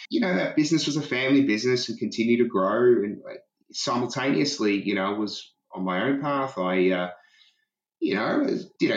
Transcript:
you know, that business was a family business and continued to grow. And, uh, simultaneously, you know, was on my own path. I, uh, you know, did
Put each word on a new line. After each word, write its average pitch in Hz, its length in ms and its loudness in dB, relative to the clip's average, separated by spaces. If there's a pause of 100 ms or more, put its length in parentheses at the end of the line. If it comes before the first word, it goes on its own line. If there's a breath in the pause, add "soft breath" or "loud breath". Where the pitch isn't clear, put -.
(100)
you - 100 0
know, 185 140 0
that 175 220 -2
business 156 300 2
was 147 100 -2
a 151 40 -2
family 131 440 2
business 120 440 0
and 113 80 -8
continued 113 420 0
to 117 100 4
grow. 107 560 4
And, 104 140 -6
uh, - 160 -16 (360)
simultaneously, 131 1120 0
you 101 140 0
know, 98 180 0
was 107 380 -6 (200)
on 92 120 -6
my 92 180 -2
own 139 180 0
path. 139 380 -4
I, 92 320 2
uh, 90 200 0 (880 soft breath)
you - 160 0
know, 247 300 0 (340)
did - 160 2